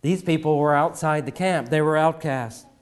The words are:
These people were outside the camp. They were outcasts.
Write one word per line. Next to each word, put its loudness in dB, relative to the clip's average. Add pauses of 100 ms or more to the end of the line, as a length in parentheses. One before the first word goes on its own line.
These 0
people 0
were 4
outside 0
the -8
camp. -2
They 2
were 2
outcasts. -2 (140)